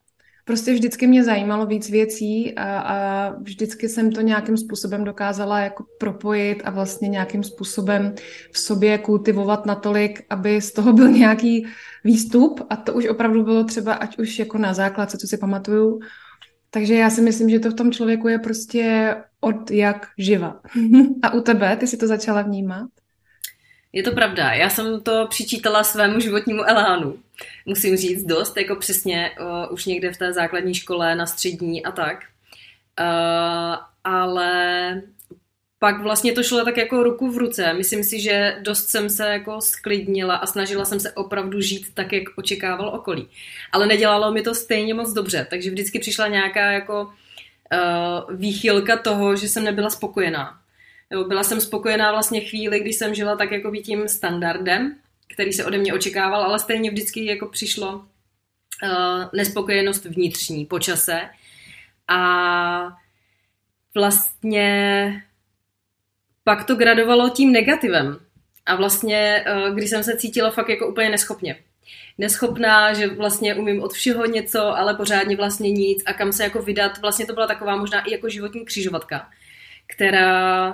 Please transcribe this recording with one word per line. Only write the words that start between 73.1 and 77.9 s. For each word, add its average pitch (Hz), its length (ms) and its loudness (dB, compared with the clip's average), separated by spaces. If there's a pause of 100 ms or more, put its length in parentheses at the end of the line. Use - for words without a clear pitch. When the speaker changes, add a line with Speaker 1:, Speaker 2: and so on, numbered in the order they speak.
Speaker 2:
umím 202 280 -2
od - 100 -8
všeho 233 340 0
něco, 220 520 -2
ale 202 160 0
pořádně 202 420 0
vlastně 202 340 -2
nic 196 360 2
a 196 60 -2
kam 202 200 -2
se 208 100 -2
jako 208 200 -2
vydat. 202 360 -2
Vlastně 208 280 -2
to 220 60 -8
byla 220 140 0
taková 208 300 -2
možná 202 240 -2